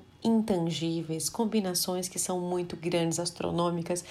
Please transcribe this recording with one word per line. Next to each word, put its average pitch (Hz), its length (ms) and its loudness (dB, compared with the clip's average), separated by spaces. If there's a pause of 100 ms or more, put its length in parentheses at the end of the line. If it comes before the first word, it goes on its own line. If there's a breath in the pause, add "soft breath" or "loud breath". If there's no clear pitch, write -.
(240)
intangíveis, 165 1040 2
combinações 185 800 0
que - 100 -8
são 180 220 0
muito 180 380 -2
grandes, 165 420 0
astronômicas, 175 920 0